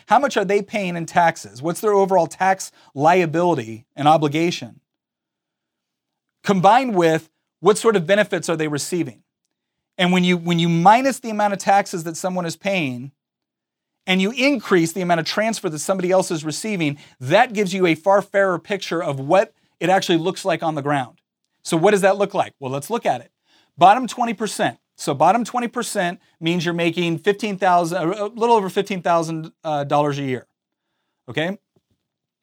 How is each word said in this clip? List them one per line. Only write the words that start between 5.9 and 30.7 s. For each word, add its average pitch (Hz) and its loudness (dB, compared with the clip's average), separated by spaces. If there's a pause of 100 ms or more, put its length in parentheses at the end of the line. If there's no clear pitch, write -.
Combined 208 4
with 160 2 (280)
what 196 2
sort 226 2
of 156 -2
benefits 196 0
are 165 -2
they 156 -2
receiving? 147 -6 (760)
And 180 2
when 185 4
you, 180 2
when 170 -2
you 170 2
minus 208 4
the 226 -10
amount 208 -2
of 185 -4
taxes 196 0
that 170 -8
someone 185 -4
is 165 -6
paying 139 -6 (920)
and 185 0
you 196 0
increase 240 0
the 196 -6
amount 175 0
of 160 -6
transfer 208 -4
that 151 -8
somebody 185 -2
else 185 2
is 156 -6
receiving, 156 -4 (200)
that 196 2
gives 190 -2
you 185 0
a 160 2
far 196 2
fairer 196 0
picture 185 -6
of 147 -6
what 180 0 (260)
it 170 0
actually 185 2
looks 180 -4
like 170 -2
on 160 -4
the 143 -6
ground. 139 -4 (440)
So 170 0
what 190 6
does 196 2
that 196 4
look 196 -2
like? 127 -2
Well, 131 -8
let's 139 -8
look 233 -4
at 127 -2
it. - -20 (440)
Bottom 208 6
twenty 233 -4
percent. 196 -4 (180)
So - -4
bottom 185 4
twenty 240 -4
percent 196 -6 (200)
means 170 0
you're 170 -2
making 170 -2
fifteen 202 -2
thousand, 180 2
a 190 -2
little 233 0
over 196 2
fifteen 190 -4
thousand, 165 -2 (140)
uh, 147 -4
dollars 147 0
a 143 -6
year, 123 -6 (840)